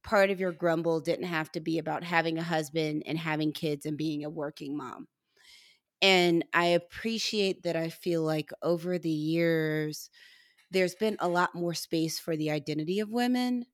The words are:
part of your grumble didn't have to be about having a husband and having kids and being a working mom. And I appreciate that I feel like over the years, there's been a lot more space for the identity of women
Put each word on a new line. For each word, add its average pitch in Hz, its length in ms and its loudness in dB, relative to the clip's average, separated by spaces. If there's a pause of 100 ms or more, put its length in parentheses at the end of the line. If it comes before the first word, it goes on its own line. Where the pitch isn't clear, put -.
part 196 240 6
of 185 100 -2
your 185 120 0
grumble 165 480 2
didn't 170 260 -2
have 160 260 -4
to 165 80 -6
be 165 160 -2
about 160 280 -4
having 165 340 2
a 165 40 -4
husband 156 600 -2
and 156 140 -4
having 156 340 0
kids 147 320 -4
and 151 140 -4
being 151 260 -4
a 151 60 -8
working 151 440 -8
mom. 135 340 -12 (920)
And 175 440 6 (100)
I 170 120 4
appreciate 196 1000 0
that 165 120 0
I 165 140 -2
feel 165 320 -2
like 156 300 -2 (100)
over 175 360 0
the 165 120 -2
years, 156 1000 0 (600)
there's 180 240 2
been 214 260 -2
a 175 80 0
lot 175 260 2
more 170 200 -2
space 160 440 -2
for 165 180 -4
the 151 140 -2
identity 151 500 -2
of 214 100 -6
women 247 640 0